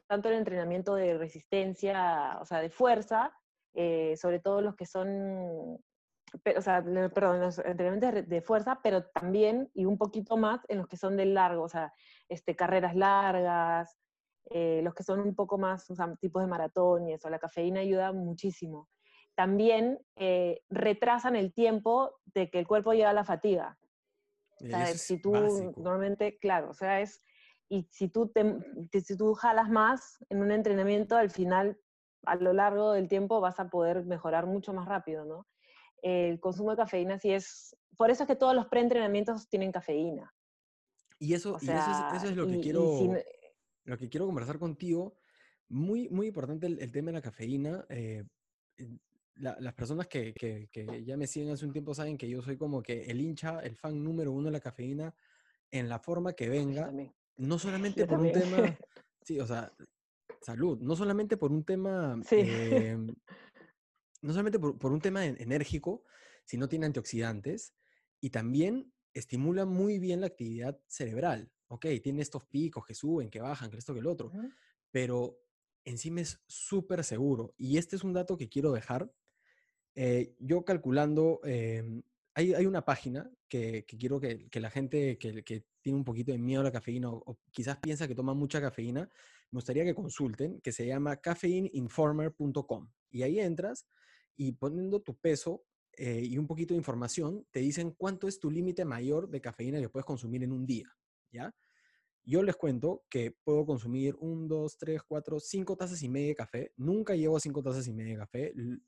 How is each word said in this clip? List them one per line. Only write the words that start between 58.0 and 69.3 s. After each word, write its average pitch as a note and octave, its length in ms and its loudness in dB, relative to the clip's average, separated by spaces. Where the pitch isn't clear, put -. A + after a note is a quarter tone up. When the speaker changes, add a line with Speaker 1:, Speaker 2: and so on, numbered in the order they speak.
Speaker 1:
<laughs> F3 40 6
Yo - 20 -6
Speaker 2:
por D#3 120 2
un E3+ 120 6
Speaker 1:
también. F3+ 80 4
Speaker 2:
tema, F3+ 180 2
Speaker 1:
<laughs> F#3 300 2
Speaker 2:
sí, D#3 160 -4
o A#2+ 80 -2
sea, A#2 240 -6
salud. A#2+ 400 -2
No D3 140 -2
solamente G3+ 420 -2
por C#3+ 140 0
un D#3 120 0
tema, F#3 600 -2
Speaker 1:
Sí. G#3+ 140 6
<laughs> G3+ 80 6
Speaker 2:
eh, A2+ 520 2
no D3 120 -4
solamente G#3 260 0
por, D3 180 0
por C3+ 140 0
un D3+ 100 2
tema F#3+ 240 0
en-, C#3 140 -4
enérgico, D3+ 640 -2
sino B2+ 220 -4
tiene D#3+ 180 -2
antioxidantes A#2 880 -4
y C3 100 -6
también C#3+ 640 0
estimula D#3 520 -2